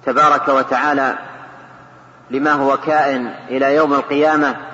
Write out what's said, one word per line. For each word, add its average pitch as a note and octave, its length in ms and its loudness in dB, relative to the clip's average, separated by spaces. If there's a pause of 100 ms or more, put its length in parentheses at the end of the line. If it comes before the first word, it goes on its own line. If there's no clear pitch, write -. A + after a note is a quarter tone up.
تبارك C#3+ 420 2
وتعالى C3+ 680 0 (1120)
لما C#3 220 0
هو C#3 240 2
كائن C3+ 580 -2 (140)
إلى C3+ 260 0
يوم D3 200 2
القيامة D3 600 0 (180)